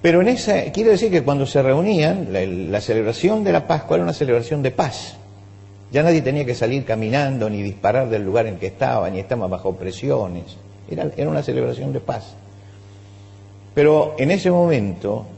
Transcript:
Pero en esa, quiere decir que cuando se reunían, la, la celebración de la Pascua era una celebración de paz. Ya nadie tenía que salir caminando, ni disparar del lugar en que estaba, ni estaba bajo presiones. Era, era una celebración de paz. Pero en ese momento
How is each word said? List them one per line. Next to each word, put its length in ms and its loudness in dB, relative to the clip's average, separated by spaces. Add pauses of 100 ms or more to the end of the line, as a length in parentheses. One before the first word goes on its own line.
Pero 200 6
en 80 4
esa, 420 0
quiere 180 2
decir 220 4
que 100 4
cuando 240 2
se 160 2
reunían, 720 2
la, 120 0
la 360 -2
celebración 640 0
de 100 2
la 140 0
Pascua 300 0
era 60 0
una 100 -2
celebración 500 0
de 80 0
paz. 440 -4 (760)
Ya 100 2
nadie 220 4
tenía 200 0
que 120 -2
salir 280 0
caminando, 680 0
ni 100 -4
disparar 480 0
del 140 0
lugar 240 2
en 100 -8
que 100 -6
estaba, 440 0
ni 80 -4
estaba 280 -4
bajo 280 -4
presiones. 840 -4 (320)
Era, 260 -6
era 140 -2
una 140 -2
celebración 500 -4
de 60 -4
paz. 340 -8 (1400)
Pero 420 4
en 140 0
ese 180 2
momento 800 0 (100)